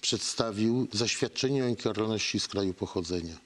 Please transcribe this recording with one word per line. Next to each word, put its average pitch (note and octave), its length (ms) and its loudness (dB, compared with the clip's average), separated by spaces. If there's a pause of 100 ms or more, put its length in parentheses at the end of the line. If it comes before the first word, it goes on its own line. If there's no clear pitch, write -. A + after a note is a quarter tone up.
przedstawił A2+ 920 0
zaświadczenie B2+ 720 0
o B2 40 2
niekaralności A2 720 0
z - 80 -4
kraju G2 260 0
pochodzenia. E2+ 600 -4 (120)